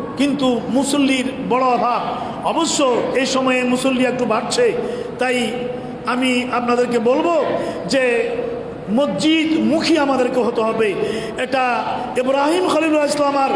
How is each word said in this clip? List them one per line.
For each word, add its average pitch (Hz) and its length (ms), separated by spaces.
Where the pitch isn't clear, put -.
কিন্তু 254 520
মুসল্লির 269 640
বড় 254 160
অভাব। 240 360
অবশ্য 254 560
এই 254 120
সময়ে 262 380
মুসল্লি 247 400
একটু 240 200
বাড়ছে, 226 480
তাই 247 340
আমি 247 460
আপনাদেরকে 240 460
বলবো 294 460
যে - 420
মসজিদমুখী 302 1040
আমাদেরকে 254 440
হতে 233 200
হবে। 220 340
এটা 254 460
ইব্রাহিম 285 520
খলিলুল্লাহ 302 360
ইসলাম 285 320
আর 269 200